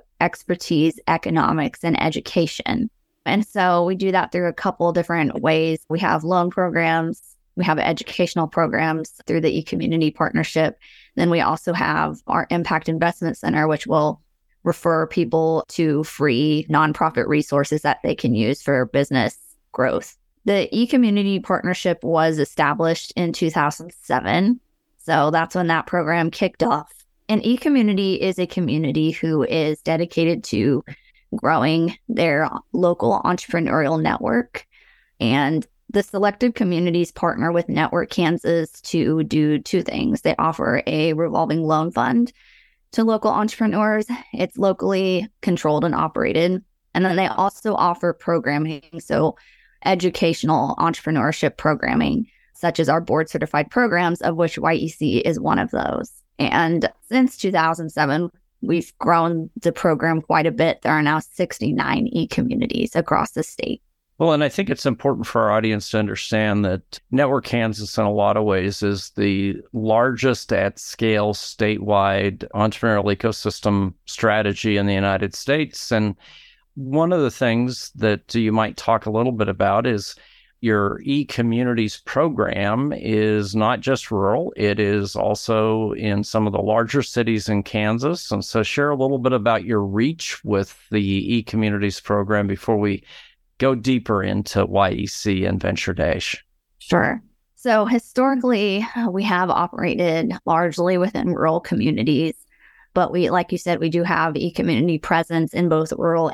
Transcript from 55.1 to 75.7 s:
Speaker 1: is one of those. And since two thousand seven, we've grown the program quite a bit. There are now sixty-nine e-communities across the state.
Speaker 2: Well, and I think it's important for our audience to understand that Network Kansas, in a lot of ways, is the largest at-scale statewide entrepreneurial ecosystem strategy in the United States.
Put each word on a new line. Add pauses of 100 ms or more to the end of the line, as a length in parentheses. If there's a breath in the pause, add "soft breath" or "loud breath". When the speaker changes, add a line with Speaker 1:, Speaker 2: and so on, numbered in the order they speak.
Speaker 1:
is
one
of
those. (280)
And (180)
since
two
thousand
seven, (300)
we've
grown (120)
the
program
quite
a
bit.
There
are
now
sixty-nine
e-communities
across
the
state. (360)
Speaker 2:
Well,
and
I
think
it's
important
for
our
audience
to
understand
that (100)
Network
Kansas,
in
a
lot
of
ways,
is
the (160)
largest
at-scale
statewide
entrepreneurial
ecosystem (140)
strategy
in
the
United
States.